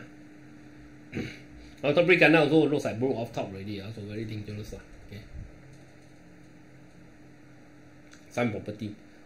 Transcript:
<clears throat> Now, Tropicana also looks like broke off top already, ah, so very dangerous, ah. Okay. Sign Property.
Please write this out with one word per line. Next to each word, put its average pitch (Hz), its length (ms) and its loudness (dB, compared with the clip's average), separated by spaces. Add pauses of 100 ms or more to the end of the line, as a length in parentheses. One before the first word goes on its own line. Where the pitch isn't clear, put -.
(1120)
<clears throat> - 320 -8 (400)
Now, 139 80 2
Tropicana 165 500 8
also 147 240 6
looks 139 200 0
like 104 120 -2
broke 127 180 0
off 113 180 -6
top 107 180 -6
already, 98 300 -10
ah, 95 120 -14
so 107 80 -14
very 107 240 -8
dangerous, 107 480 -12
ah. 95 80 -14 (240)
Okay. 107 160 -16 (3000)
Sign 123 180 -2
Property. 104 460 -10 (300)